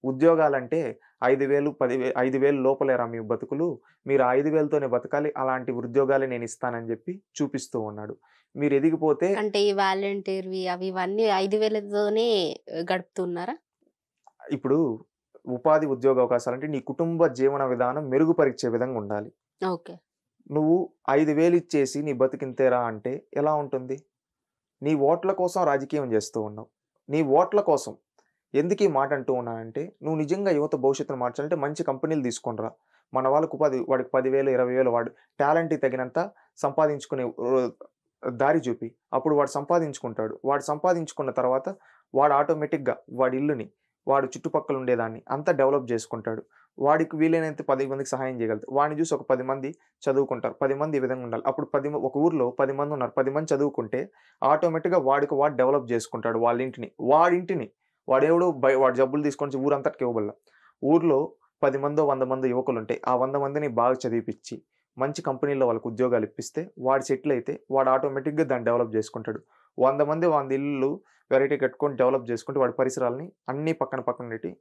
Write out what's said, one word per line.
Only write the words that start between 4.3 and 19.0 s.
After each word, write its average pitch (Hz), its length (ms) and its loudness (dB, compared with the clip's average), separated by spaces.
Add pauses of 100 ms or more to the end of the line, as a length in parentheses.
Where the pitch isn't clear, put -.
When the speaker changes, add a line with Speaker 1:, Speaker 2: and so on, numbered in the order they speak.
Speaker 1:
వేలతోనే 151 380 0
బతకాలి, 143 500 -2
అలాంటి 131 340 -2
ఉద్యోగాలే 131 560 2
నేను 120 160 -4
ఇస్తానని 117 460 -6
చెప్పి 180 320 -8 (200)
చూపిస్తూ 139 380 -6
ఉన్నాడు. 107 380 -10 (380)
మీరు 143 180 0
ఎదిగిపోతే 156 600 2
Speaker 2:
అంటే 208 280 -2
ఈ 202 120 2
వాలంటీర్‌వి 190 960 -2
అవి 180 180 -6
ఇవన్నీ 185 380 -2
ఐదు 196 340 2
వేలతోనే 208 1040 0 (340)
గడుపుతున్నారా? 180 640 -6 (960)
Speaker 1:
ఇప్పుడు 135 540 0 (420)
ఉపాధి 156 380 2
ఉద్యోగ 131 340 2
అవకాశాలంటే 123 480 0
నీ 147 120 -4
కుటుంబ 165 460 0
జీవన 135 400 2
విధానం 127 440 -2
మెరుగుపరిచే 156 600 2
విధంగా 120 280 -2
ఉండాలి. 104 340 -6 (360)